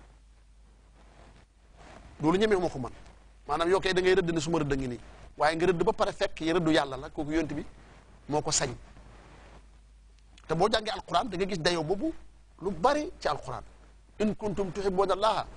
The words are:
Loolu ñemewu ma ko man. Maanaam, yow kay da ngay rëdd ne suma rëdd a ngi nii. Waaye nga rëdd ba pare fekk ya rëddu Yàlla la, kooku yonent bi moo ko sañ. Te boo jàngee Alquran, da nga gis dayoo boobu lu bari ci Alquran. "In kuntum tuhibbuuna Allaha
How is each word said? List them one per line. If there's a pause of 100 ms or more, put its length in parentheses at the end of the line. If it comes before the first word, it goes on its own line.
(2250)
Loolu
ñemewu
ma
ko
man. (560)
Maanaam,
yow
kay
da
ngay
rëdd
ne
suma
rëdd
a
ngi
nii. (380)
Waaye
nga
rëdd
ba
pare
fekk
ya
rëddu
Yàlla
la,
kooku
yonent
bi (640)
moo
ko
sañ. (1800)
Te
boo
jàngee
Alquran,
da
nga
gis
dayoo
boobu (480)
lu
bari
ci
Alquran. (560)
"In
kuntum
tuhibbuuna
Allaha (120)